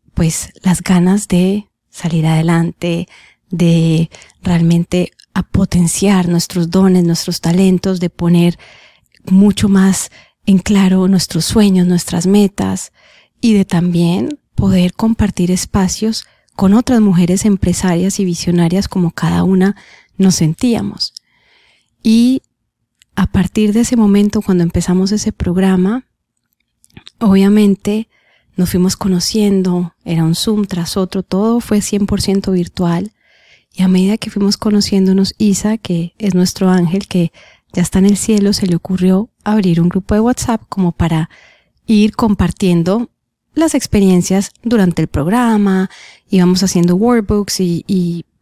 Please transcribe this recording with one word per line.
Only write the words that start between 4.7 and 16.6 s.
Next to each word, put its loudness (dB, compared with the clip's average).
a -4
potenciar 0
nuestros -2
dones, 4
nuestros -2
talentos, 0
de -4
poner 0
mucho 2
más 0
en 4
claro 2
nuestros -2
sueños, 2
nuestras -2
metas, 0
y 2
de 2
también -2
poder 0
compartir -2
espacios -4
con 2